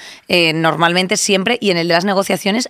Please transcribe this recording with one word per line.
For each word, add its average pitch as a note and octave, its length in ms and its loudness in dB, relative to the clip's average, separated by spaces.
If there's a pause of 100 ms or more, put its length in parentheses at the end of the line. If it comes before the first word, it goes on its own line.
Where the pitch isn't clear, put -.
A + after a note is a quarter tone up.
(300)
eh, E3+ 240 2
normalmente E3+ 640 0
siempre, G3 420 0
y G3+ 120 0
en F3 60 0
el E3+ 120 0
de E3+ 60 2
las E3+ 100 0
negociaciones, G3 640 -2